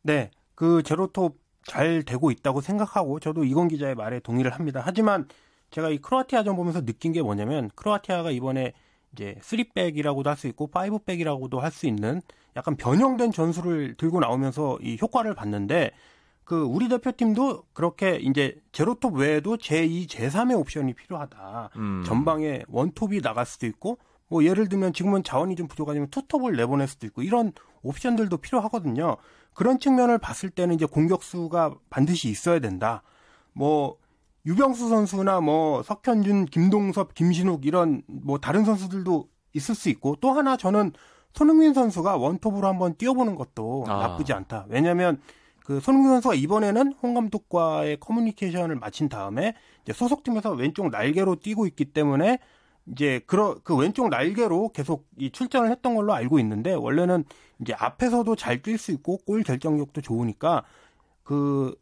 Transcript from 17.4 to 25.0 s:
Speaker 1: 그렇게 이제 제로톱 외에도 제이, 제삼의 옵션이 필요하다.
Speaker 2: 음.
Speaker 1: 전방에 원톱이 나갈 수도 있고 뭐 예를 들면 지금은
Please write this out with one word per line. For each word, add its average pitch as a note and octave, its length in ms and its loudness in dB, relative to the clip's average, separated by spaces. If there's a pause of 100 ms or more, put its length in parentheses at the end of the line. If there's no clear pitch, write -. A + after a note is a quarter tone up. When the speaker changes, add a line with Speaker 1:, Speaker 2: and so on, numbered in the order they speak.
Speaker 1:
그렇게 E3+ 440 0
이제 C3+ 440 0 (100)
제로톱 E3+ 460 -2
외에도 D3+ 400 0
제이, E3 500 -2
제삼의 F#3+ 500 0
옵션이 C#3 360 -2
필요하다. A2+ 840 -12
Speaker 2:
음. G2 300 -4
Speaker 1:
전방에 D3 640 0
원톱이 F#3 540 -2
나갈 A#2+ 240 -2
수도 - 200 -8
있고 G3 320 -6 (300)
뭐 E3 160 2
예를 F#3+ 240 4
들면 F#3+ 240 0
지금은 F#3+ 320 0